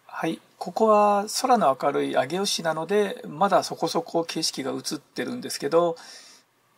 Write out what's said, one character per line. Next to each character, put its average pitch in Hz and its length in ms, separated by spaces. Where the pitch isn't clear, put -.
は - 180
い。 - 160
こ - 140
こ 220 160
は 208 400
空 254 180
の 139 200
明 143 120
る 143 140
い 139 100
上 139 240
尾 202 80
市 - 160
な 160 100
の 160 140
で、 202 400
ま 165 220
だ 165 120
そ - 140
こ 165 120
そ 165 140
こ 165 220
景 160 180
色 - 220
が 131 80
映 135 240
っ - 20
て - 260
る 123 120
ん 123 60
で 131 100
す - 80
け 143 100
ど、 165 260